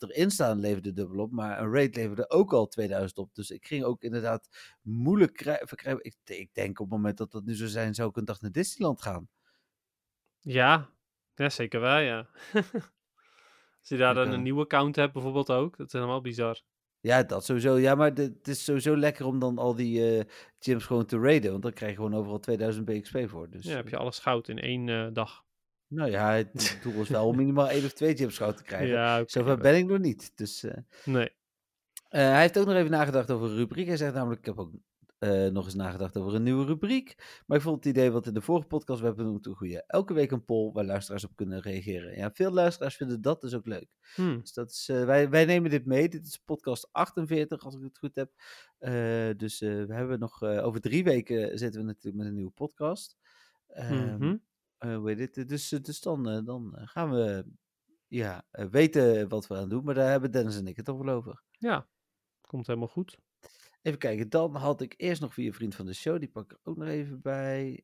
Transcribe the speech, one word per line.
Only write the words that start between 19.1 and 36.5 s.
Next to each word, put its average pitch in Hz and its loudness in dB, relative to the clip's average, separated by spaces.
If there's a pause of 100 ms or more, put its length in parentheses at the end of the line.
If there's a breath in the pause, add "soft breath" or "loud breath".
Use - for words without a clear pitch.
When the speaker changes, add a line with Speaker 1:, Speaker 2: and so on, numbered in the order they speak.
Speaker 1:
om 131 0
dan 123 0
al 123 2
die, 113 2
eh, 107 0 (340 loud breath)
gyms 120 0
gewoon 117 2
te 120 -2
raiden, 123 6
want 95 -4
dan 117 -4
krijg 107 -6
je 95 -8
gewoon 107 -2
overal 104 -4
tweeduizend 110 -2
B 107 -2
X - -16
P 139 -4 (120)
voor, 85 -12
dus, 92 -16
Speaker 2:
Ja, 165 -6
heb 123 -8
Speaker 1:
eh. - -12
Speaker 2:
je 135 -6
alles 123 -6
goud 120 -2
in 110 -8
één, 123 -4
eh, 113 -2
dag. 113 -6 (440)
Speaker 1:
Nou 147 -2
ja, 107 2
het - -2
Speaker 2:
<laughs> - -18
Speaker 1:
doel 107 -2
is 104 -4
wel 110 2
om 120 4
minimaal 139 4
één 139 2
of 139 -4
twee 156 2
gyms 123 -2
goud 107 -2
te - -20
krijgen. 98 -2
Speaker 2:
Ja, 117 4
oké, 117 -4
Speaker 1:
Zover 123 2
Speaker 2:
maar 120 0
Speaker 1:
ben 143 8
ik 180 4
nog 196 2
niet, 160 -2
dus, - -8
eh. 113 -8 (280 soft breath)
Speaker 2:
Nee. 127 2 (800)
Speaker 1:
Eh, 147 2
hij 135 8
heeft 170 6
ook 202 6
nog 196 4
even 165 4
nagedacht 139 2
over 117 0
een 107 -2
rubriek. 120 0
Hij 175 0
zegt 143 -2
namelijk, 120 -2
"Ik - -14
heb 107 -6
ook, 87 -8 (440)
eh, 98 4
nog 95 0
eens 92 -8
nagedacht 95 -4
over 98 -2
een 110 2
nieuwe 131 2